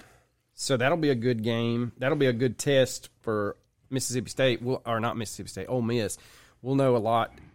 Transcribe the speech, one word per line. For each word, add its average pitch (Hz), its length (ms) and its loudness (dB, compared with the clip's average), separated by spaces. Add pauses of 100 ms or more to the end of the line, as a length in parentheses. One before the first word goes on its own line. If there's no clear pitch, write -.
(540)
So - 240 -2
that'll 143 180 2
be 151 140 2
a 131 60 2
good 117 260 0
game. 117 560 -2
That'll 139 180 0
be 139 100 2
a 123 60 4
good 117 260 -2
test 135 520 0 (120)
for 104 340 -2 (340)
Mississippi 127 400 -4
State, 131 320 2
We'll, 127 240 -2
or 113 140 0
not 113 180 -2
Mississippi 104 300 -8
State, - 180 -10
Ole 127 160 -2
Miss. 113 340 0 (460)
We'll 135 140 0
know 135 200 4
a - 20 4
lot 113 340 2 (220)